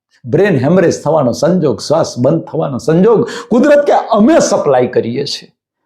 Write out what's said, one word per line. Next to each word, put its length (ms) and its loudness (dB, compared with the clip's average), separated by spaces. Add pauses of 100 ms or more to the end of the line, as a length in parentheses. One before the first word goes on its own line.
(240)
બ્રેન 320 0
હેમરેજ 460 0
થવાનો 300 0
સંજોગ, 480 0
શ્વાસ 380 -2
બંધ 260 0
થવાનો 340 -6
સંજોગ, 500 2 (200)
કુદરત 380 2
કે 60 0
અમે 460 2
સપ્લાય 480 0
કરીએ 380 -4
છીએ, 280 -14 (340)